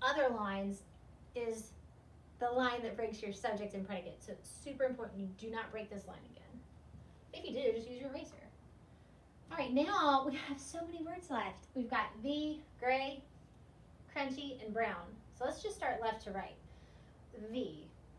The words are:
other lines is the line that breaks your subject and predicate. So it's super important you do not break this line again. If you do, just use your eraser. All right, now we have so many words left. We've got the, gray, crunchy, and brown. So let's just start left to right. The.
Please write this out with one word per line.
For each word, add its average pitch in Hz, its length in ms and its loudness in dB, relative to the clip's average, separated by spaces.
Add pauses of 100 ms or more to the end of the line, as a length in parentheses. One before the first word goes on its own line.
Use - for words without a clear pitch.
other 269 280 6
lines 196 540 0 (520)
is 226 360 -2 (680)
the 240 100 4
line 247 340 4
that 208 120 -2
breaks 214 260 -2
your 202 120 -2
subject 208 400 0
and 190 120 -4
predicate. 180 380 -6
So 214 80 -10
it's - 180 -12
super 269 360 0
important 226 340 0
you 190 80 -2 (100)
do 220 120 -6
not 226 220 -4
break 214 180 -6
this 202 180 -8
line - 240 -12
again. - 300 -16 (720)
If - 100 -8
you 359 100 -4
do, 233 200 6
just 226 160 -2
use 247 100 -6
your 269 120 -4
eraser. 302 240 -8 (1120)
All 330 80 -6
right, 254 160 2
now 294 540 8
we 269 80 0
have 285 240 -4
so 339 260 -6
many 330 180 -6
words 349 280 -6
left. 208 420 -2
We've 240 160 0
got 269 180 4 (140)
the, 294 380 2 (200)
gray, 269 440 2 (920)
crunchy, 277 500 -2
and 214 100 -4
brown. 208 420 0 (240)
So 247 60 2
let's 302 180 0
just 415 140 -2
start 277 240 0
left 226 240 0
to 202 60 -6
right. 190 260 -4 (920)
The. - 340 -2 (340)